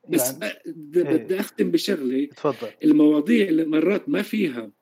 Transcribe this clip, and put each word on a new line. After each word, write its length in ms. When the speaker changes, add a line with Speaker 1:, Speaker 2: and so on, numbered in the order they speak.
Speaker 1:
بس، 220
Speaker 2:
يعني، 140
Speaker 1:
آه، 220
بدي 640
Speaker 2:
إيه. 60
Speaker 1:
أختم 320
بشغلة. 540
Speaker 2:
تفضل. 420
Speaker 1:
المواضيع 640
اللي 180
مرات 440
ما 120
فيها 500